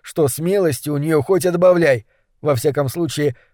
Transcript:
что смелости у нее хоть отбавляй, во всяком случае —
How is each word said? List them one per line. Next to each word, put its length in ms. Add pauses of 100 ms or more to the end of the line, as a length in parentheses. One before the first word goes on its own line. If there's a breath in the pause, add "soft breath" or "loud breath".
что 260
смелости 600
у 80
нее 240
хоть 240
отбавляй, 600 (360)
во 140
всяком 340
случае — 460 (180 soft breath)